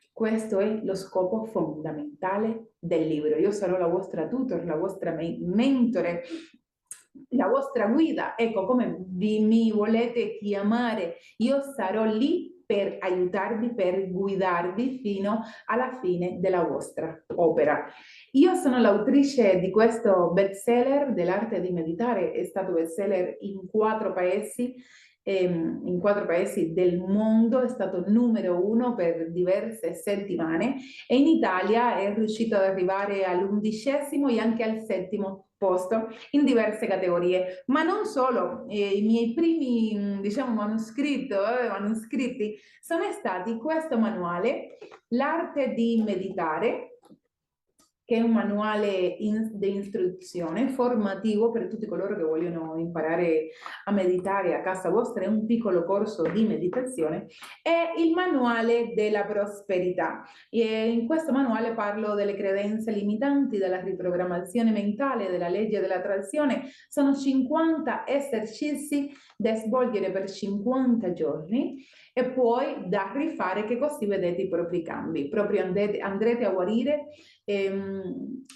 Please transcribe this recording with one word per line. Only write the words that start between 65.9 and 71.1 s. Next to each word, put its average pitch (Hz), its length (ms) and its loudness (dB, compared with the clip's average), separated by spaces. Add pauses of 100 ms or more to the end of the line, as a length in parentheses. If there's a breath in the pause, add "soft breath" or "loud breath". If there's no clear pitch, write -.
Sono 277 260 2
cinquanta 285 920 0
esercizi 277 1040 -2 (280 loud breath)
da 220 180 0
svolgere 220 560 0
per 190 180 -4
cinquanta 214 840 0